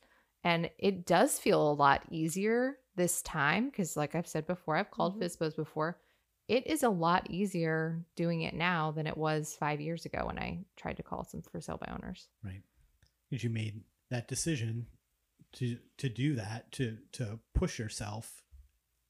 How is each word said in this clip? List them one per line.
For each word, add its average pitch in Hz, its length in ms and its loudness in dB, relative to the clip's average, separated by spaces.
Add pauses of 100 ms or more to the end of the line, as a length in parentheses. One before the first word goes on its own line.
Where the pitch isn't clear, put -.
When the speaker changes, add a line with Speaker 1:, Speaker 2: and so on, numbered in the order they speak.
(440)
Speaker 1:
And 170 360 2
it 190 260 0
does 196 320 6
feel 156 340 6
a - 20 4
lot 143 360 6
easier 202 680 0 (160)
this 175 260 2
time, 165 480 2
'cause 190 260 -2
like 147 200 0
I've 170 120 0
said 156 200 -4
before, 160 280 -2
I've 196 140 0
called 185 300 0
Speaker 2:
Mm-hmm. 220 40 -2 (200)
Speaker 1:
fizbos 156 120 -2
before. 156 440 -4 (480)
It 240 180 2
is 302 160 0
a 247 80 4
lot 170 400 2
easier 165 760 0 (120)
doing 170 260 2
it - 140 -4
now 165 340 2
than 156 160 -2
it 156 100 -2
was 156 400 0
five 151 240 -2
years 165 280 -6
ago - 180 -4
when - 140 -6
I - 260 -6 (120)
tried - 200 -6
to - 60 -8
call - 220 -6
some - 180 -12
for - 180 -12
sale - 160 -6
by - 160 -10
owners. - 340 -12 (160)
Speaker 3:
Right. 98 200 -12 (680)
'Cause 123 140 -4
you 120 80 0
made 107 320 -4 (260)
that 120 180 -4
decision 117 600 -2 (640)
to, 120 240 -2 (200)
to 135 120 -2
do 127 280 0
that, 107 340 -8
to, 113 260 -4 (140)
to 113 280 -8 (140)
push - 240 0
yourself, 107 640 -8 (680)